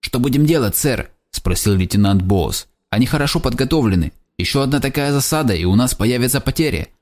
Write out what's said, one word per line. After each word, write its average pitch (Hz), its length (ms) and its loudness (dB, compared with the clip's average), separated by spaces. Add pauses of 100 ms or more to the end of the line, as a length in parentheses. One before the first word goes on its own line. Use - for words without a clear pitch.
«Что - 180 -6
будем 139 280 2
делать, 139 300 2
сэр?» - 340 -2 (200)
спросил - 440 0
лейтенант 98 480 2
Боус. 92 460 -2 (220)
«Они 113 160 2
хорошо 143 340 0
подготовлены. 120 720 0 (240)
Еще 139 260 -2
одна 135 180 0
такая 143 320 -2
засада, 143 420 0
и 85 100 -2
у 90 100 2
нас 123 200 2
появятся 123 460 0
потери». 135 500 -2 (120)